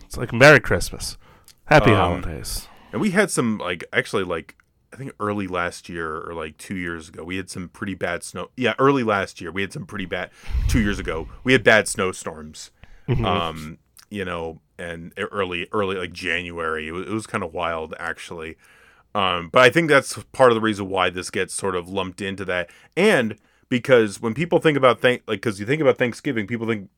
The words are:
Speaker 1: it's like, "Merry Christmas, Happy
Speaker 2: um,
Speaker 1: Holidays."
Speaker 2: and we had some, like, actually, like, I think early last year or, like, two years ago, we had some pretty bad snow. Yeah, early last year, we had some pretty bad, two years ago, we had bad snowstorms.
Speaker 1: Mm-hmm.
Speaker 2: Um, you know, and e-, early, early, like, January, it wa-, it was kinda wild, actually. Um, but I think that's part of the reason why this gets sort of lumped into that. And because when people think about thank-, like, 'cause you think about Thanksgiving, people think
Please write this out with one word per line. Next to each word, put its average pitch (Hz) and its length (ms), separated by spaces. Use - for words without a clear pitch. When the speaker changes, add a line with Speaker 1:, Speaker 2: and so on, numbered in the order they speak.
Speaker 1:
it's - 120
like, 123 160
"Merry 131 280
Christmas, - 580
Happy 143 260
Speaker 2:
um, 87 320
Speaker 1:
Holidays." - 460
Speaker 2:
and 110 80
we 202 100
had 196 200
some, 113 280
like, 87 240
actually, 110 300
like, 87 320
I - 40
think 135 220
early 104 300
last 87 400
year 82 360
or, 85 80
like, 80 240
two - 200
years 85 320
ago, 87 160
we 87 120
had 92 140
some 87 180
pretty 98 260
bad 87 280
snow. - 340
Yeah, 117 220
early 135 240
last 101 380
year, 87 100
we 92 120
had 95 100
some - 120
pretty 101 220
bad, 90 240
two 127 120
years 101 200
ago, 82 280
we 127 100
had 120 120
bad 110 240
snowstorms. 82 840
Speaker 1:
Mm-hmm. 120 180
Speaker 2:
Um, 80 520
you 101 140
know, 82 360
and 85 400
e-, 98 40
early, 90 400
early, 98 240
like, 90 160
January, 85 760
it 80 60
wa-, 87 80
it 85 80
was 107 180
kinda 98 220
wild, 82 500
actually. 82 580
Um, 92 320
but 120 140
I 127 80
think 165 180
that's 139 280
part 127 200
of - 20
the 110 60
reason 104 280
why 92 220
this 87 200
gets 95 240
sort 95 200
of 87 140
lumped 92 320
into 98 240
that. 90 240
And 156 400
because 117 520
when 113 140
people 170 260
think 151 160
about 131 240
thank-, 123 260
like, 107 160
'cause 101 160
you 101 80
think 147 160
about 127 160
Thanksgiving, 117 480
people 113 220
think 104 300